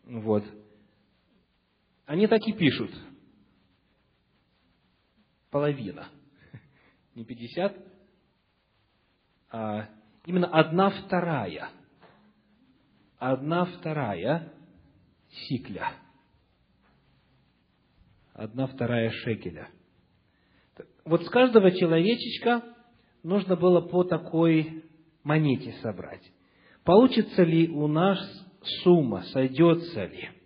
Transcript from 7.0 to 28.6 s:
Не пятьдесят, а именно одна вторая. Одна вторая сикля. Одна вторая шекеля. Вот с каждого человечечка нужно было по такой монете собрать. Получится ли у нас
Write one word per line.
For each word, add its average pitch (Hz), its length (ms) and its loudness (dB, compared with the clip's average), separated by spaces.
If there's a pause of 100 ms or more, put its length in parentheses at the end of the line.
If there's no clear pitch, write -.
Не 117 80 -14
пятьдесят, 123 520 -6 (1700)
а 107 380 -8 (380)
именно 180 220 0
одна 160 420 2
вторая. 151 800 -4 (1500)
Одна 139 480 -2
вторая 147 880 -6 (760)
сикля. - 640 -8 (2500)
Одна 120 340 -8
вторая 117 440 -2
шекеля. 92 580 -8 (1400)
Вот 165 200 0
с - 40 -12
каждого 226 420 6
человечечка 196 920 0 (600)
нужно 185 320 0
было 175 260 4
по 175 220 0
такой 160 800 0 (400)
монете 147 580 0
собрать. 92 420 -10 (600)
Получится 214 600 6
ли 165 260 4
у 147 180 -2
нас 180 320 2 (640)